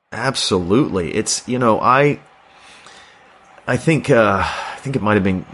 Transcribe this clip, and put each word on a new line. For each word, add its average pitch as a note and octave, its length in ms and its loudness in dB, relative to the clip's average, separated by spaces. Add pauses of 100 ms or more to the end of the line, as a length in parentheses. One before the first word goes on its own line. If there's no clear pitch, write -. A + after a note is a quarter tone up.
(120)
Absolutely. G2+ 1040 -2
It's, - 320 -4
you B2 120 -4
know, A#2 200 2
I, C#3 420 2 (1500)
I B2+ 100 -2
think, D3 340 0
uh, G#2 340 4
I - 340 -8
think C3+ 160 -8
it A#2+ 80 -2
might G#2 120 2
have G2 100 2
been F#2+ 300 -2